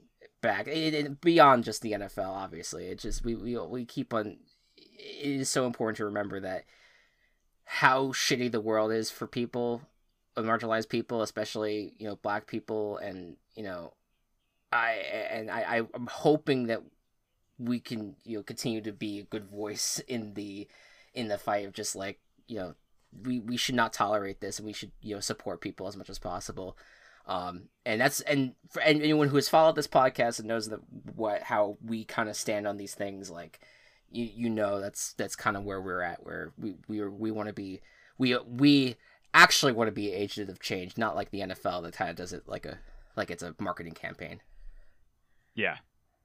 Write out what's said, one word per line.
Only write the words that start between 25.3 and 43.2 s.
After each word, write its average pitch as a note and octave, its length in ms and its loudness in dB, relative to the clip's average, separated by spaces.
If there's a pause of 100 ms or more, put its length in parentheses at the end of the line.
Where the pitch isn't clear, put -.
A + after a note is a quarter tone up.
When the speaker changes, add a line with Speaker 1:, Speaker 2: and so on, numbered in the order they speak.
Speaker 1:
people F#2+ 260 -8
as F#2 100 -10
much F#2 120 -16
as F#2+ 100 -12
possible. F#2 580 -8 (480)
Um, F2+ 380 -4 (220)
and A2 140 0
that's, C#3 220 2
and C#3 320 0 (160)
for, D#3 120 -4
and D3+ 200 6
anyone D3+ 260 6
who C#3 80 2
has C#3 140 4
followed D#3+ 260 8
this D3+ 120 -2
podcast C3 520 4
and G#2+ 80 -8
knows A2 220 -2
that G#2+ 100 -8 (340)
what, G#2+ 300 0
how G#2 400 2
we A2+ 220 -6
kinda G#2+ 280 -2
stand G#2 320 -2
on G2+ 120 -2
these G2 180 -10
things, G2 340 -8
like, E2+ 300 -14 (500)
you, A#2+ 140 -4
you A#2 260 -2
know, G#2 300 0
that's, - 340 -6
that's G2 220 -4
kinda G2+ 240 -2
where G2+ 220 -6
we're F2+ 200 -4
at, E2+ 240 -6
where E2+ 320 -10
we, G2+ 180 -6 (120)
we G#2 140 -4
are, G2+ 100 -4
we G#2+ 200 -4
wanna G#2+ 200 -4
be, F#2+ 300 -10 (360)
we, B2 280 4
we C3 500 6 (380)
actually D3 400 10
wanna A2 180 4
be G2+ 220 -2
agents G2+ 360 -4
of F2+ 120 -14
change, F#2+ 360 -6
not G#2+ 200 0
like G2+ 140 -4
the G2 100 -6
N F#2 100 -4
F - 140 -8
L F2+ 160 -2
that E2 160 -10
kinda F2 160 -2
does F2 180 -10
it F2 160 -12
like - 180 -10
a, C#2 140 -12 (380)
like G2+ 120 -4